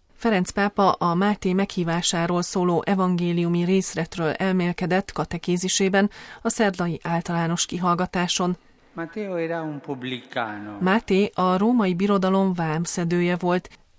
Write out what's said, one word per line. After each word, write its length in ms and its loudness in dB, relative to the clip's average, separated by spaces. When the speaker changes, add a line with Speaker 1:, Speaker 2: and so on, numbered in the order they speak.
Speaker 1:
Ferenc 340 0
pápa 420 2
a 220 0
Máté 380 0
meghívásáról 920 0
szóló 440 0
evangéliumi 760 2
részletről 680 0
elmélkedett 840 0
katekézisében 960 0
a 60 -2
szerdai 540 0
általános 640 -2
kihallgatáson. 920 0
Speaker 2:
Matteo 420 -8
era 260 -2
un 180 -6
pubblicano. 1000 -6
Speaker 1:
Máté 540 2
a 220 2
római 380 2
birodalom 600 2
vámszedője 840 0
volt, 340 0